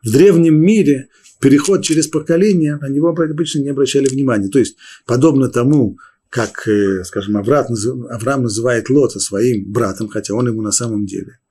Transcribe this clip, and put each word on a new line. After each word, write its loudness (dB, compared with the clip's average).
в -4
древнем 6
мире 2
переход 2
через 0
поколение, 0
на -8
него 0
обра-, -2
обычно -4
не -2
обращали 0
внимания. 0
То 0
есть, 0
подобно 2
тому, 0
как, -6
э, 0
скажем, -6
Авраам 0
наз-, -6
Авраам -4
называет -2
Лота 2
своим -2
братом, -2
хотя -6
он -2
ему -4
на -4
самом -4
деле -12